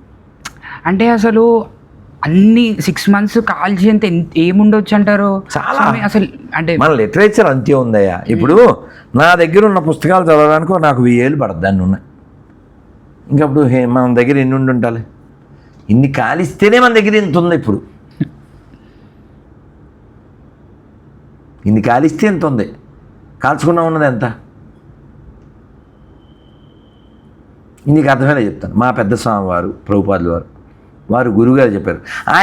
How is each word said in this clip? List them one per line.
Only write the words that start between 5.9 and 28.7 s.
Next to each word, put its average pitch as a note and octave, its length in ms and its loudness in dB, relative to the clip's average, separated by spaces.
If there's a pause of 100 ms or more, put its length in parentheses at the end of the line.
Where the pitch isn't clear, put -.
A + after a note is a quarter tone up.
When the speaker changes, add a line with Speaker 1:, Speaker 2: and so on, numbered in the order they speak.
Speaker 1:
అసలు G3+ 260 -2 (280)
అంటే D#3+ 220 -2
Speaker 2:
మన D3+ 160 2
లిటరేచర్ F#3+ 520 2
అంతే C3+ 280 0
ఉందయ్యా. G#2+ 540 0
ఇప్పుడు D3+ 500 4 (380)
నా D#3+ 200 4
దగ్గర E3+ 300 4
ఉన్న G3 140 0
పుస్తకాలు E3 460 0
చదవడానికి D#3 560 2
నాకు C3+ 220 2
వెయ్యి A#2+ 180 2
ఏళ్ళు C#3+ 180 0
పడద్దు, F#2+ 220 -4
దాన్ని F#2+ 220 0
ఉన్నాయి. F#2+ 200 -2 (1300)
ఇంకప్పుడు C#3+ 300 0
హే, B2+ 240 2
మన B2 280 0
దగ్గర A#2+ 240 2
ఎన్ని C3 180 0
ఉండి C3 160 0
ఉండాలి? A#2 320 -4 (840)
ఇన్ని C3 220 2
కాలిస్తేనే E3 680 0
మన B3 140 2
దగ్గర G#3+ 220 2
ఇంత F#3 220 0
ఉంది. E3+ 180 0
ఇప్పుడు A2 260 -4 (3750)
ఇన్ని G#2+ 160 2
కాలిస్తే D3 460 0
ఇంత F3 180 -2
ఉంది, B2+ 280 -4 (720)
కాల్చకుండా D3+ 380 0
ఉన్నది D#3+ 240 -2
ఎంత? B2 200 -2 (3500)
నీకు C#3+ 220 2
అర్థమయ్యేలా C3+ 320 0
చెప్తాను. F#2+ 340 -8